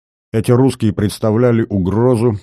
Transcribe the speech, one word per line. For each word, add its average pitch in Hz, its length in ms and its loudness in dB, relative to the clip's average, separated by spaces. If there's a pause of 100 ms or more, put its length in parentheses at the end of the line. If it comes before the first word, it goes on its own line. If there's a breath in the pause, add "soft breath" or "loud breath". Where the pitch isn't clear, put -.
(340)
Эти 113 180 -2
русские 120 400 2
представляли 113 800 0
угрозу, 107 720 0